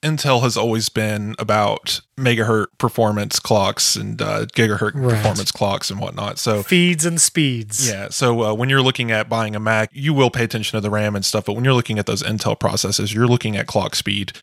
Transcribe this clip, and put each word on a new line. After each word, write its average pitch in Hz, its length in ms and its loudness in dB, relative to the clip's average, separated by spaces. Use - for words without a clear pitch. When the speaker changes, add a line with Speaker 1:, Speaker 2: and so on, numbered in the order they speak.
Speaker 1:
"Intel 143 380 2
has 123 160 2
always 110 320 0
been 107 500 -2
about 104 600 0
megahertz 113 480 2
performance 104 640 0
clocks 101 560 2
and, 107 260 -6
uh, 110 240 -2
gigahertz 107 380 0
Speaker 2:
Right. 127 160 0
Speaker 1:
performance 104 400 0
clocks - 380 -2
and 98 120 -6
whatnot." 101 380 -6
So 104 240 0
Speaker 2:
Feeds 175 420 2
and 170 160 0
speeds. 120 680 0
Speaker 1:
Yeah. 101 220 -4
So, 120 340 0
uh, 107 100 0
when 120 140 0
you're 135 140 4
looking 127 300 2
at 107 180 0
buying 110 260 -2
a 104 40 -4
Mac, 110 340 2
you 143 200 0
will 131 180 6
pay 120 120 -2
attention 113 320 -4
to 110 60 0
the 104 80 -2
ram 104 260 0
and 98 80 -4
stuff, 104 220 0
but 104 80 -2
when 120 100 -2
you're 135 100 4
looking 117 260 0
at 101 80 -2
those 110 160 -2
Intel 110 360 -2
processes, 104 540 -2
you're 117 140 4
looking 117 280 2
at 98 120 -4
clock - 280 -2
speed. 101 480 -4